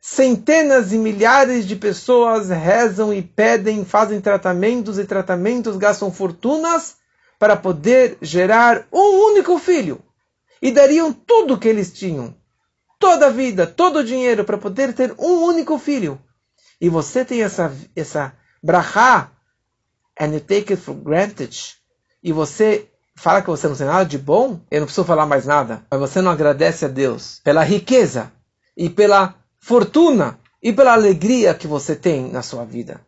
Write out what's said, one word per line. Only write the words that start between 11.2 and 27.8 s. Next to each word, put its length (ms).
o 40
que 100
eles 260
tinham, 420
toda 300
a 20
vida, 360
todo 340
o 40
dinheiro 400
para 140
poder 360
ter 240
um 260
único 340
filho. 420
E 80
você 340
tem 180
essa, 320
essa 380
brachá, 720
and 140
you 80
take 320
it 40
for 180
granted, 840
e 100
você 580
fala 260
que 80
você 180
não 80
tem 120
nada 180
de 120
bom, 420
eu 120
não 40
preciso 200
falar 200
mais 200
nada, 440
mas 100
você 220
não 100
agradece 540
a 40
Deus 540
pela 200
riqueza 680